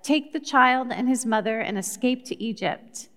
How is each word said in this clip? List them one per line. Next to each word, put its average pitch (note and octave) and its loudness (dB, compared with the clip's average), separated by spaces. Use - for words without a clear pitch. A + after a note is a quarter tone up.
take D4+ 0
the D#4+ -4
child B3+ 4
and - -2
his B3+ 0
mother A3 0
and G#3+ -4
escape B3+ -2
to - -6
Egypt. - -6